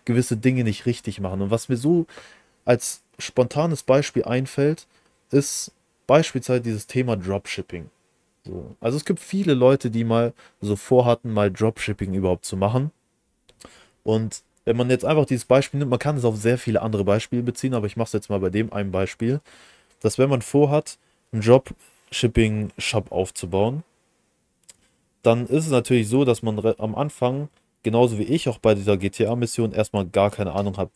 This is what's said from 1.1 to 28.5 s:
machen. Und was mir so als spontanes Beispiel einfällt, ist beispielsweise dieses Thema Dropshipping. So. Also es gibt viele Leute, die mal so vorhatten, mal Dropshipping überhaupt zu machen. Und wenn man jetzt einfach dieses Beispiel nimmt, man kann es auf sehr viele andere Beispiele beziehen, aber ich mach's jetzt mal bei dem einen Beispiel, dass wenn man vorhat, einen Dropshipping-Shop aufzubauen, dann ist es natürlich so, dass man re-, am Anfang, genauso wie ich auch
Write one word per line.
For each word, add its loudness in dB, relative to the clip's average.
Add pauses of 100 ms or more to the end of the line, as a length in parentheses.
machen. -4
Und -2
was -2
mir 0
so 0 (580)
als -2 (160)
spontanes -2
Beispiel 2
einfällt, -2 (440)
ist -2 (340)
beispielsweise 2
dieses -6
Thema -2
Dropshipping. -8 (540)
So. -14
Also -2
es -4
gibt -2
viele 0
Leute, 4
die -2
mal 2 (280)
so -2
vorhatten, 2
mal 2
Dropshipping -4
überhaupt 0
zu -8
machen. 0 (1120)
Und -2 (220)
wenn 2
man 0
jetzt 2
einfach 2
dieses -2
Beispiel 2
nimmt, -2
man 0
kann -2
es -2
auf 2
sehr 2
viele 0
andere 0
Beispiele 0
beziehen, -4
aber -2
ich -8
mach's -4
jetzt -4
mal 0
bei 0
dem -2
einen -4
Beispiel, -2 (600)
dass -2
wenn 4
man 0
vorhat, 0 (340)
einen -2
Dropshipping-Shop 0
aufzubauen, -2 (1400)
dann 2
ist 0
es -4
natürlich 2
so, 2
dass 0
man -2
re-, 0
am -6
Anfang, -4 (340)
genauso 2
wie -2
ich -2
auch -4